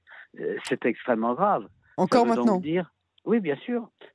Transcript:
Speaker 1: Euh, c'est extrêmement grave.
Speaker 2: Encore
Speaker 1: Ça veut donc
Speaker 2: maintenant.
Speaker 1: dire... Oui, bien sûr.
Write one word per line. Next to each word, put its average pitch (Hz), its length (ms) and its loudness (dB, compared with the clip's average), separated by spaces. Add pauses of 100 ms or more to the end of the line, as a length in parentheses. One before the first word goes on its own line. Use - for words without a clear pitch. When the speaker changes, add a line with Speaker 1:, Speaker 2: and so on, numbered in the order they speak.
(400)
Speaker 1:
Euh, 80 240 -4
c'est - 220 -4
extrêmement 117 480 0
grave. 160 320 0 (300)
Speaker 2:
Encore 233 280 4
Speaker 1:
Ça 233 60 2
veut 226 60 2
donc 240 100 0
Speaker 2:
maintenant. 190 140 4
Speaker 1:
dire... 170 320 -4 (320)
Oui, 220 160 2
bien 147 160 -2
sûr. 233 320 -6 (260)